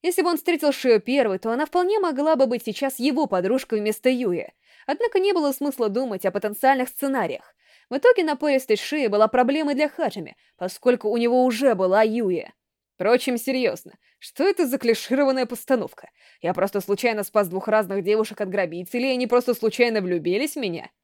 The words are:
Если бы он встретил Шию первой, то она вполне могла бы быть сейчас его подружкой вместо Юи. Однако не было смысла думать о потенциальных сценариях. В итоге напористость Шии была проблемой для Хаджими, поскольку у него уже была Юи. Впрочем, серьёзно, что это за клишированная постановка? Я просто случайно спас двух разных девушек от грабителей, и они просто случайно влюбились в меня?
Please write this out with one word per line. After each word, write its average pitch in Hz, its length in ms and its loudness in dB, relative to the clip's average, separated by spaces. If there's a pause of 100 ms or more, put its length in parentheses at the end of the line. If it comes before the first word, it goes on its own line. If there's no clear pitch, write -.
Если 349 200 0
бы 339 80 2
он 339 60 0
встретил 302 360 0
Шию 233 280 4
первой, 233 380 0
то 220 120 -4
она 269 160 -2
вполне 359 320 0
могла 311 380 0
бы 262 100 4
быть 233 160 -2
сейчас 262 360 -4
его 277 280 0
подружкой 208 540 0
вместо 214 280 0
Юи. 240 440 -2 (340)
Однако 427 320 0
не 392 140 2
было 302 200 0
смысла 262 360 -2
думать 208 380 -4
о 185 40 2
потенциальных 254 580 0
сценариях. 240 680 -4 (340)
В 247 80 -6
итоге 427 280 4
напористость 269 580 0
Шии 294 240 -2
была 214 220 4
проблемой 277 460 0
для 294 140 0
Хаджими, 226 480 -6 (220)
поскольку 226 500 0
у 226 80 0
него 240 280 4
уже 254 300 2
была 190 280 4
Юи. 214 500 -2 (420)
Впрочем, 240 420 2
серьёзно, 254 580 -4 (240)
что - 260 -6
это 381 220 2
за 247 120 -2
клишированная 262 680 0
постановка? - 640 -4 (300)
Я 170 140 -2
просто 196 260 0
случайно 208 440 -2
спас 208 240 0
двух 190 200 -6
разных 202 340 0
девушек 214 380 -2
от 202 80 -4
грабителей, 190 640 -4
и 254 40 0
они 254 120 -2
просто 240 280 0
случайно 226 460 0
влюбились 180 540 -2
в 294 60 -8
меня? 180 300 -8 (140)